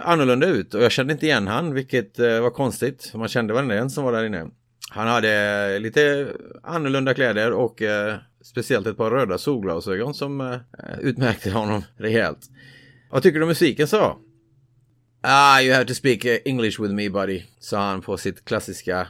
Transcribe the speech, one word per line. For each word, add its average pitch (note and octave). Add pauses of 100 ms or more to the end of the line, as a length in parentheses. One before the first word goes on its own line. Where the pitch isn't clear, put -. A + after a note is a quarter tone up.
annorlunda C#3+
ut G2+
och G#2+
jag A#2
kände C3+
inte D3+
igen A#2
han, C#3
vilket, C3
eh, A#2
var A#2+
konstigt, B2+
för -
man A2
kände A2+
varenda B2+
en B2
som C#3+
var B2
där A2+
inne. F2+ (440)
Han G#2+
hade G#2
lite C#3+ (340)
annorlunda C3+
kläder A2+
och, A2
eh, G#2 (280)
speciellt A2+
ett G#2
par A2+
röda A2+
solglasögon G2+
som, C#3+
eh, B2+ (440)
utmärkte A#2+
honom G#2 (140)
rejält. G#2+ (680)
"Vad C3+
tycker D#3
du D#3
om E3
musiken?" D3+
sa G#3+
jag. C#3 (1040)
"Ah, C3+
you C3
have C3
to B2
speak, A#2+
eh, A#2+
English A#2
with G2+
me, G#2
buddy", F#2+ (180)
sa -
han G2
på A#2+
sitt -
klassiska F2+